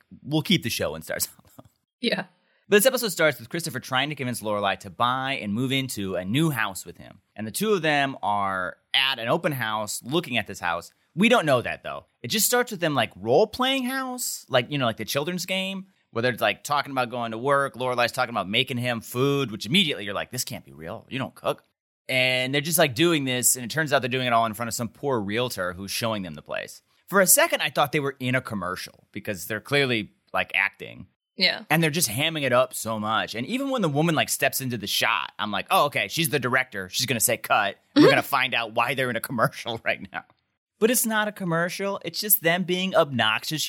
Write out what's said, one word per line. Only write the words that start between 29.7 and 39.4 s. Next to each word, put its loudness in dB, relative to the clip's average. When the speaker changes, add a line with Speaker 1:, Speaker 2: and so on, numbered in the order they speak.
Speaker 1:
like, 0
acting. -4
Speaker 2:
Yeah. 0
Speaker 1:
And 4
they're 4
just 0
hamming -2
it 2
up 4
so -4
much. 0
And -4
even -4
when 0
the 2
woman, 2
like, 2
steps 0
into -4
the -6
shot, 0
I'm -4
like, -2
"Oh, 4
okay, 0
she's -2
the 0
director. -2
She's -2
gonna 0
say 2
cut. 0
We're 10
gonna 6
Speaker 2:
<laughs> -6
Speaker 1:
find 0
out -2
why 2
they're 0
in -2
a -2
commercial -2